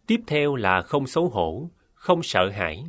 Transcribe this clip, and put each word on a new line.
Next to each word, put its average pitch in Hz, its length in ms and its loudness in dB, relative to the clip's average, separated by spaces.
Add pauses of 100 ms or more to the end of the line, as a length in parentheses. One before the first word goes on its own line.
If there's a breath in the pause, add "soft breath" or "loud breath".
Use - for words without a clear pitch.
Tiếp 226 200 0
theo 147 300 0
là 92 260 2
không 139 240 -2
xấu - 220 0
hổ, 104 420 -2 (240)
không - 280 0
sợ 95 280 2
hãi. 95 380 -6